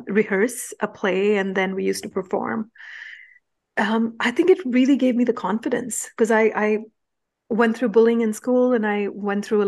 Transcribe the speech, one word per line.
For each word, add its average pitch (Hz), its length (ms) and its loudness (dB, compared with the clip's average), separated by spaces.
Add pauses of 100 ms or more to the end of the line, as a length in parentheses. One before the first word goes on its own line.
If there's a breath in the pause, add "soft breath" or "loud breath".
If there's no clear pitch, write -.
rehearse 208 760 -2
a 214 60 -2
play. 202 520 0
And 190 180 -2
then 190 180 -2
we 190 100 -4
used 196 180 -2
to 208 60 -12
perform. 208 640 -4 (1080 loud breath)
Um, 226 440 0
I 240 100 0
think 339 200 2
it 370 140 4
really 254 320 4
gave 254 200 2
me 240 80 2
the 226 80 2
confidence, - 840 -4
'cause 226 140 2
I, 220 240 4
I 208 240 0 (720)
went 226 280 2
through 254 120 -2
bullying 226 320 4
in 220 120 0
school 247 400 2
and 220 140 0
I 208 220 -2
went 202 360 -4
through 208 180 0
a 196 60 2